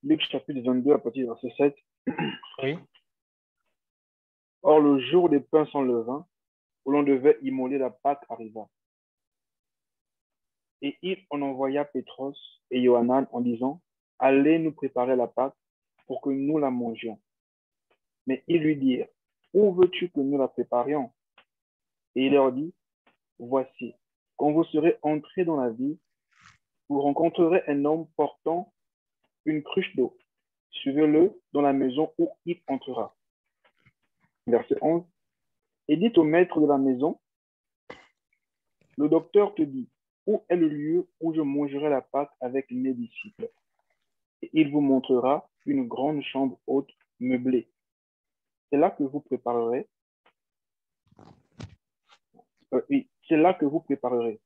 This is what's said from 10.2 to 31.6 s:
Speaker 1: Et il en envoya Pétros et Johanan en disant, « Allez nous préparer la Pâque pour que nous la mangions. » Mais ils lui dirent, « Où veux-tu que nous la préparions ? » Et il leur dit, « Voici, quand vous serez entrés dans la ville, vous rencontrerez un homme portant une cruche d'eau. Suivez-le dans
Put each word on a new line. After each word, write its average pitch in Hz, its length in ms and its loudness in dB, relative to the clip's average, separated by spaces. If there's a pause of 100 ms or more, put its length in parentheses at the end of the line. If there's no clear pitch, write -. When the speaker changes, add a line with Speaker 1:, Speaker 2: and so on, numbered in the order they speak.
Speaker 1:
Et 143 200 -8
il 185 300 -8
en 147 100 -6
envoya 135 440 -4
Pétros 139 500 -10 (340)
et 123 140 0
Johanan 123 480 4
en 123 100 -6
disant, « 123 400 -4 (380)
Allez 139 400 4
nous 160 120 -2
préparer 131 440 -2
la 120 100 0
Pâque 127 300 -4 (500)
pour 127 160 -10
que 143 80 -4
nous 139 300 -2
la 139 100 0
mangions. » 117 500 -6 (1080)
Mais 131 200 -4
ils 170 140 2
lui 151 160 0
dirent, « 131 300 0 (480)
Où 196 180 4
veux-tu 180 380 2
que - 80 -4
nous 139 180 0
la 131 120 2
préparions ? » 135 600 -2 (1040)
Et 131 120 0
il 135 60 2
leur 135 180 4
dit, « 147 240 -6 (640)
Voici, 127 560 -6 (420)
quand 147 140 0
vous 160 140 2
serez 156 360 0
entrés 151 440 -4
dans 160 140 -2
la 123 120 -2
ville, 127 260 -6 (920)
vous 143 120 -2
rencontrerez 165 640 2
un 143 200 -2
homme 160 200 -2 (100)
portant 160 560 -4 (720)
une 151 180 -2
cruche - 320 -6
d'eau. 123 220 -2 (540)
Suivez-le 151 680 2 (140)
dans 143 80 0